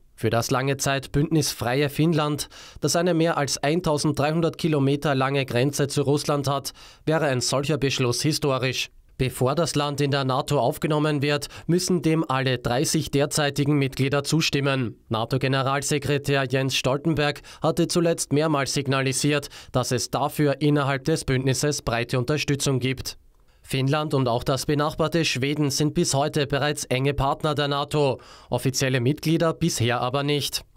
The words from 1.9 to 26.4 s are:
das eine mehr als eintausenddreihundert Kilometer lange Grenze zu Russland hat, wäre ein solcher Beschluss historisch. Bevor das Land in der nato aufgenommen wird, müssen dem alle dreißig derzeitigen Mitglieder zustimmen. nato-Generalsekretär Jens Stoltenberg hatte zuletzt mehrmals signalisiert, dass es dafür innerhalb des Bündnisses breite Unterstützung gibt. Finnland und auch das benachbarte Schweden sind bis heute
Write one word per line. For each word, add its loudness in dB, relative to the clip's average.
das 0
eine 2
mehr 2
als -2
eintausenddreihundert 0
Kilometer 2
lange 0
Grenze 0
zu -2
Russland 0
hat, -4
wäre 2
ein 0
solcher 0
Beschluss 0
historisch. -2
Bevor 0
das 0
Land 0
in 2
der 0
nato 0
aufgenommen 0
wird, 0
müssen 2
dem 2
alle 0
dreißig 0
derzeitigen 2
Mitglieder 0
zustimmen. 0
nato-Generalsekretär 0
Jens 0
Stoltenberg 0
hatte 2
zuletzt 0
mehrmals 2
signalisiert, 0
dass 0
es -2
dafür 0
innerhalb 2
des 0
Bündnisses 0
breite -2
Unterstützung 0
gibt. -6
Finnland 0
und 2
auch 0
das -2
benachbarte 0
Schweden 0
sind 0
bis 0
heute 0